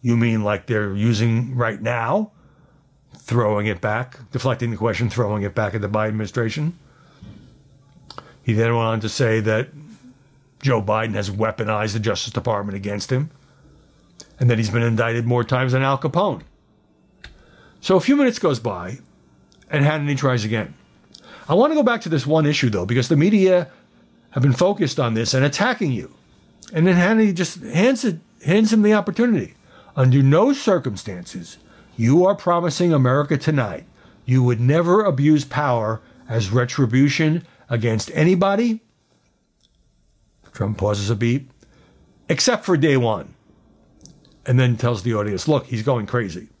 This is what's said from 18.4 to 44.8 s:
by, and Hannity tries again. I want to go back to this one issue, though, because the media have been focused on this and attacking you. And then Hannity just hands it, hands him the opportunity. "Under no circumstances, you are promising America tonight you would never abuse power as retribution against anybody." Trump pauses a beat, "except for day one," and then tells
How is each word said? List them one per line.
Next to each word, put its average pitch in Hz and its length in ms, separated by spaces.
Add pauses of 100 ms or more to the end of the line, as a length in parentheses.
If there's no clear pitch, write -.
by, 101 400 (680)
and 143 160
Hannity 143 320
tries 127 280
again. 107 300 (760)
I 151 60
want 269 180
to 302 80
go - 20
back 233 200
to - 60
this 139 200
one 156 180
issue, 139 240
though, 92 160
because 120 220
the 165 80
media 185 560 (580)
have 127 140
been 139 80
focused 175 480
on 117 140
this 113 200
and 131 100
attacking 196 460
you. - 240 (580)
And 165 140
then 185 80
Hannity 202 400
just 175 260
hands 233 440
it, 175 160 (240)
hands 214 280
him 214 100
the 208 120
opportunity. 208 600 (440)
"Under 131 240
no 165 300
circumstances, 98 1040 (400)
you 139 300
are 196 80
promising 175 580
America 139 460
tonight 135 480 (400)
you 127 160
would 123 180
never 170 420
abuse 147 400
power 120 600 (260)
as 110 220
retribution 135 960 (240)
against 113 420
anybody." 196 720 (1700)
Trump 104 240
pauses 101 320
a 113 80
beat, 120 340 (800)
"except - 380
for 180 100
day 139 220
one," 107 340 (1120)
and 127 160
then 123 160
tells 117 260